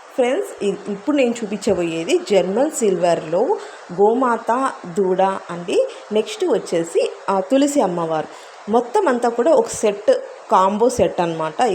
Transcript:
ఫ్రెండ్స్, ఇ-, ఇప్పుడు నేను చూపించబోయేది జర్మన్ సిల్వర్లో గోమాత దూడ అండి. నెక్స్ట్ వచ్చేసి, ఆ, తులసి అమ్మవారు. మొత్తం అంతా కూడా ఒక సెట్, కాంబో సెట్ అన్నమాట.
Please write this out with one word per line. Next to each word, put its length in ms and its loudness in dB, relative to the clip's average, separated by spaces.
ఫ్రెండ్స్, 520 -2
ఇ-, 140 -4
ఇప్పుడు 240 -2
నేను 200 2
చూపించబోయేది 760 0
జర్మన్ 400 2
సిల్వర్లో 640 2
గోమాత 720 2
దూడ 240 2
అండి. 240 -4
నెక్స్ట్ 260 -4
వచ్చేసి, 540 -2
ఆ, 80 2
తులసి 380 4
అమ్మవారు. 380 -2
మొత్తం 320 2
అంతా 200 2
కూడా 120 2
ఒక 80 0
సెట్, 320 2
కాంబో 340 4
సెట్ 280 2
అన్నమాట. 360 -4